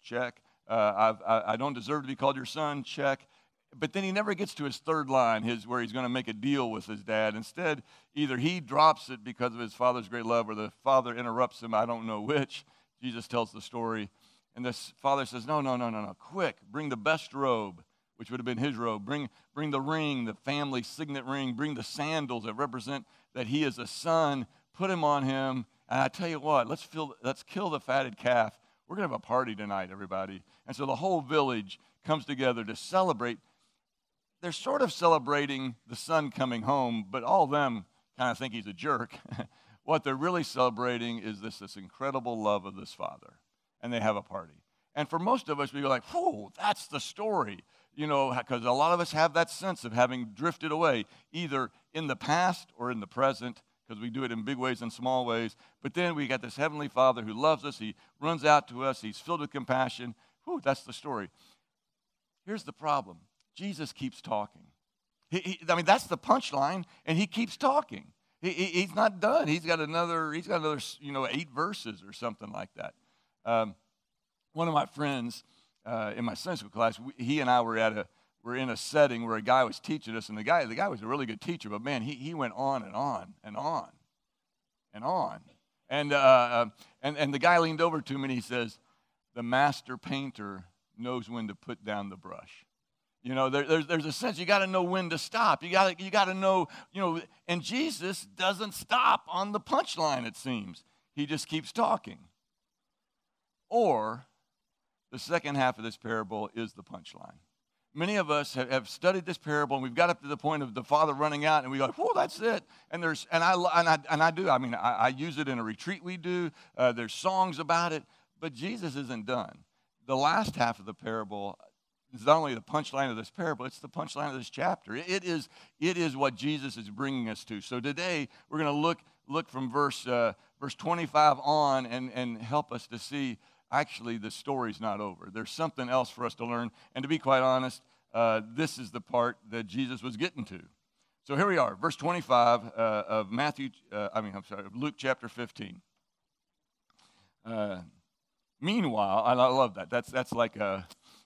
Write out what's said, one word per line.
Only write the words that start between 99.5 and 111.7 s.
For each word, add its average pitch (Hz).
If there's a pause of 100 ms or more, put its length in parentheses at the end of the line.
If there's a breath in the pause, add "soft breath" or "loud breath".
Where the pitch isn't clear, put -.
the 208
punchline, 151
it 113
seems. 101 (300)
He 147
just 147
keeps 156
talking. - (1500)
Or 127 (840)
the 127
second 151
half 127
of 110
this 110
parable 110
is 113
the 101
punchline. - (540)
Many 180
of 165
us 147
have, 131
have 131
studied 180
this 175
parable, 147
and 131
we've 123
got 170
up -
to 143
the 143
point 151
of 120
the 123
father 151
running 147
out, 156
and 131